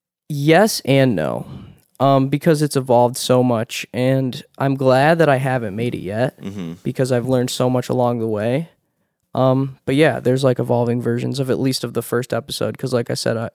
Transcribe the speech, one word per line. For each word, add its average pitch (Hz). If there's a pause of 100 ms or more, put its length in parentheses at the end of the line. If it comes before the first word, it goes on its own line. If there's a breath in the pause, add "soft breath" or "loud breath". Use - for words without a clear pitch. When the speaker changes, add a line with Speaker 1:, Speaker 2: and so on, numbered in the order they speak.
(280)
Speaker 1:
yes 160
and 131
no, 67 (520 loud breath)
um, 135
because 147
it's 143
evolved 123
so 127
much, 117
and 131 (180)
I'm 139
glad 135
that 156
I 135
haven't 127
made 117
it -
yet 104
Speaker 2:
Mm-hmm. 95 (100)
Speaker 1:
because 127
I've 120
learned 127
so 127
much 127
along 123
the 113
way. 117 (680)
Um, 131
but 135
yeah, 139
there's, 131
like, 127
evolving 120
versions 123
of 131
at 107
least 131
of 120
the 117
first 123
episode, 113
'cause 127
like 120
I 127
said, 117
uh, 113